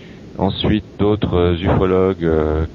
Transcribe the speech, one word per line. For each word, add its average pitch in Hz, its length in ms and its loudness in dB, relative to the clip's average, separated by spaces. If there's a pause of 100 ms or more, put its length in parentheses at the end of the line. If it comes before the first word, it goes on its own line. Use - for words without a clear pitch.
(380)
Ensuite, 98 460 0 (140)
d'autres, 101 380 2
euh, 87 200 2
ufologues, 92 680 2
euh, 78 500 0